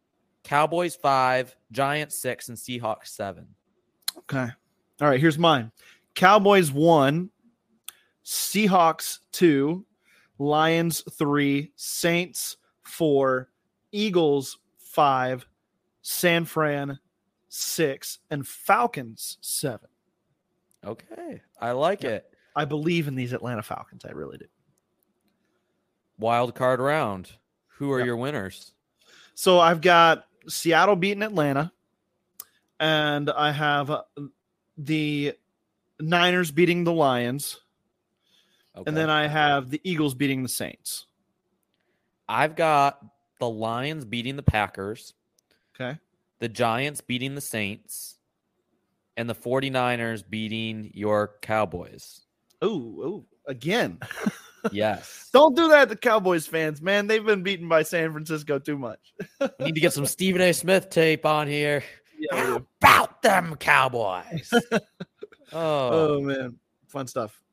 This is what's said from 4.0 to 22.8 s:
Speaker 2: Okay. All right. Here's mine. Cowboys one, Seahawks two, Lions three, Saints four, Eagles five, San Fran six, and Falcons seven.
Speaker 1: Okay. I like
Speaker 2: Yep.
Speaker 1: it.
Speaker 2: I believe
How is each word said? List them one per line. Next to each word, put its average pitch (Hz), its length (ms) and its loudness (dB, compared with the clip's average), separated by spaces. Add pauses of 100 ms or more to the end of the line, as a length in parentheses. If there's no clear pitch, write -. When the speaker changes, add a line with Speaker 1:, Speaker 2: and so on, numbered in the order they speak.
Speaker 2:
Okay. 131 260 -6 (520)
All 147 80 2
right. 131 120 4
Here's 151 180 2
mine. 151 340 2 (440)
Cowboys 190 560 6
one, 156 580 4 (960)
Seahawks 180 960 2 (120)
two, 160 540 4 (540)
Lions 160 640 2 (100)
three, 143 600 0
Saints - 840 -4 (240)
four, 135 680 0 (420)
Eagles 175 680 0 (220)
five, 131 680 -2 (540)
San 170 440 0
Fran 143 540 -4 (480)
six, - 680 -6 (140)
and 143 140 -6
Falcons 196 960 -2
seven. - 460 -8 (960)
Speaker 1:
Okay. 311 580 -16 (200)
I 120 100 -4
like 165 300 -2
Speaker 2:
Yep. 127 100 -6
Speaker 1:
it. - 220 -10 (220)
Speaker 2:
I 151 100 -2
believe 156 420 -2